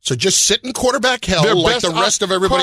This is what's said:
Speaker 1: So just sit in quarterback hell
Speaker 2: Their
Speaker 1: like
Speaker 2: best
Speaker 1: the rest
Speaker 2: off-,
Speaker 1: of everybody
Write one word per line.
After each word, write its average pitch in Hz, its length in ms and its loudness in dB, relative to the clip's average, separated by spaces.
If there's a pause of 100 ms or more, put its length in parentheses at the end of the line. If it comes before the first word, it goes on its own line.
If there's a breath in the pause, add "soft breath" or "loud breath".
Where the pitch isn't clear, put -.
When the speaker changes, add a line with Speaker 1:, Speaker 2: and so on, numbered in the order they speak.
Speaker 1:
So - 140 -4
just - 320 0
sit 214 160 -2
in 254 100 -10
quarterback 247 520 0
hell 175 180 0
Speaker 2:
Their 208 140 2
Speaker 1:
like 175 260 2
Speaker 2:
best - 40 -4
Speaker 1:
the 165 140 -2
rest 208 220 0
Speaker 2:
off-, 196 60 -4
Speaker 1:
of 185 40 0
everybody 185 300 0